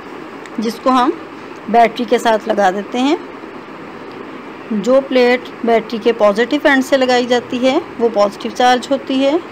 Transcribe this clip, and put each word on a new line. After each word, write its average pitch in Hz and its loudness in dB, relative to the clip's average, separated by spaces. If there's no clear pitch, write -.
जिसको 226 -2
हम 254 2
बैटरी 226 2
के 233 0
साथ 226 0
लगा 202 2
देते 202 -6
हैं। 285 2
जो 226 4
प्लेट 247 2
बैटरी 226 2
के 233 4
पॉजिटिव 226 2
एंड 269 4
से 269 2
लगाई 254 2
जाती 240 0
है 262 2
वो 233 2
पॉजिटिव 208 0
चार्ज 247 2
होती 269 -2
है, 277 2